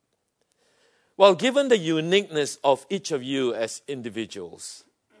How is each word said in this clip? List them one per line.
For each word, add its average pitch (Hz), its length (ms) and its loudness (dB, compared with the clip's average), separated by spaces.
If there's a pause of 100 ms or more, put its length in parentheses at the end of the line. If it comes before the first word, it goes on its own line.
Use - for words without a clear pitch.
(1160)
Well, 196 160 8
given 262 340 0
the 240 100 4
uniqueness 160 840 -2
of 139 260 2
each 196 220 -6
of 135 120 -4
you 131 320 -2
as 110 320 -6
individuals, 110 1000 -12 (340)